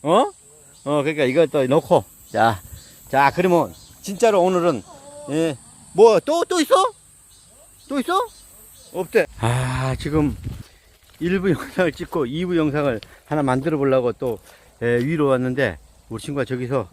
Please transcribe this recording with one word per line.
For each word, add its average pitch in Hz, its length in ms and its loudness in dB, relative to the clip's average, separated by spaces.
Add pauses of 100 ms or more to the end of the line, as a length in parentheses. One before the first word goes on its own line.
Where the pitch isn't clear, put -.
어? - 0 -
어, 220 300 2 (680)
그러니까 151 220 0
이거 147 220 2
또 135 200 0
넣고. 147 380 2 (260)
자, 110 300 2 (500)
자, 139 240 4
그러면 170 380 0 (300)
진짜로 202 400 2
오늘은, 175 400 0 (480)
예. 156 260 -2 (360)
뭐, 208 280 6
또, 339 240 -2
또 359 160 -2
있어? 311 140 2 (1120)
또 277 120 -4
있어? 381 260 -2 (680)
없대. 180 340 0 (140)
아, 127 580 -2
지금 147 380 -2 (840)
일 180 200 -2
부 185 100 0
<laughs> - 0 -
영상을 165 420 -2
찍고 160 340 -4
이 156 180 -6
부 175 120 -2
영상을 143 440 0 (260)
하나 151 160 -2
만들어 135 360 0
보려고 131 340 2
또, 120 260 -6 (440)
예, 120 160 0
위로 147 300 0
왔는데 127 500 0 (300)
우리 110 140 -12
친구가 139 220 -6
저기서 123 480 -4